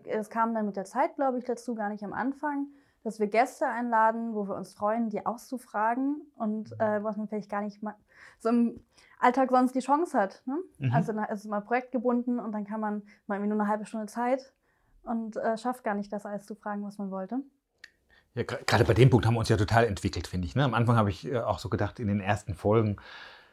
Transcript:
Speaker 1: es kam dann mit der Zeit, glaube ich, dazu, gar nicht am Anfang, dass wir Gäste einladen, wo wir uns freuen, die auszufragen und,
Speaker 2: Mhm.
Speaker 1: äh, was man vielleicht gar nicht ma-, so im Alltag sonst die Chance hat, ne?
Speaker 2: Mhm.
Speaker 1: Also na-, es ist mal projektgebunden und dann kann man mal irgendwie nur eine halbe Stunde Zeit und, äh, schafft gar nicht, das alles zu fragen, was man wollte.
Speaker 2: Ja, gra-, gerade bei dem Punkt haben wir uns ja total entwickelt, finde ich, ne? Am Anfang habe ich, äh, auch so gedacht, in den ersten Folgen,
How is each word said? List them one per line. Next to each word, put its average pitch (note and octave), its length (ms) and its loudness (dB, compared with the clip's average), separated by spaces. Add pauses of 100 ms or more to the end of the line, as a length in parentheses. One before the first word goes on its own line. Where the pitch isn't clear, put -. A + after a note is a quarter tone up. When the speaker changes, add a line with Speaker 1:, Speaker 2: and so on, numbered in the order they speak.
Speaker 1:
es G#3+ 240 -4
kam A3+ 240 0
dann G#3+ 120 0
mit G3 120 -4
der F#3+ 80 -4
Zeit, D4 300 -2
glaube C4+ 220 0
ich, B3 80 -6
dazu, A#3 300 -6
gar G#3+ 140 -4
nicht G#3 140 -8
am G3 100 -8
Anfang, C#4 540 -4 (360)
dass G#3+ 160 -6
wir G#3 80 2
Gäste A3+ 400 0
einladen, A#3 680 0
wo G#3 140 -4
wir G3 80 -6
uns - 180 -10
freuen, A3 360 -2
die G3+ 160 -4
auszufragen A#3+ 960 -2 (140)
und, G#3+ 360 -4
Speaker 2:
Mhm. - 80 -10
Speaker 1:
äh, G#3+ 240 0
was G#3+ 140 -4
man G#3+ 100 -6
vielleicht G#3 220 -8
gar G3+ 120 -4
nicht G#3 220 -10
ma-, G#3 120 -8 (440)
so A3+ 100 -2
im A#3 300 4 (400)
Alltag B3 320 4
sonst B3+ 240 4
die C4 40 0
Chance D4 380 0
hat, G3+ 280 0
ne? C4+ 120 -4 (220)
Speaker 2:
Mhm. C3 140 0
Speaker 1:
Also A3+ 200 2
na-, G#3+ 160 -2
es G#3 120 -6
ist G#3+ 80 -14
mal G#3 120 -2
projektgebunden A#3+ 800 0
und G#3+ 120 -6
dann G#3 140 -4
kann G#3+ 160 -6
man G#3 220 -4 (240)
mal G3+ 80 -2
irgendwie G3+ 180 -2
nur G#3+ 60 2
eine G#3 100 0
halbe G#3+ 160 -2
Stunde A3 220 -6
Zeit B3 460 -4 (500)
und, A3+ 340 -6
äh, A3+ 200 0
schafft B3 260 -6
gar G#3+ 120 -2
nicht, G3+ 180 -6
das G3+ 120 -8
alles G#3 200 -10
zu G#3+ 100 -12
fragen, G#3 300 -8
was G3+ 120 -10
man G3 140 -6
wollte. F#3+ 280 -6 (960)
Speaker 2:
Ja, A#2 80 -2
gra-, - 220 -8
gerade G#2+ 200 6
bei A2+ 80 6
dem A#2+ 160 8
Punkt A#2+ 160 6
haben A2+ 100 4
wir A2+ 40 2
uns A2 100 0
ja A2 80 4
total A2 280 4
entwickelt, F#2 420 -2
finde F2+ 200 -4
ich, - 80 -8
ne? C3+ 80 2
Am B2 100 0
Anfang A#2 220 4
habe G#2+ 140 4
ich, D3+ 200 -6
äh, C3 100 -2
auch A2 200 -2
so - 100 -10
gedacht, G#2 300 -2
in A#2 80 -2
den G2+ 140 0
ersten G#2 320 -2
Folgen, G#2 440 2 (560)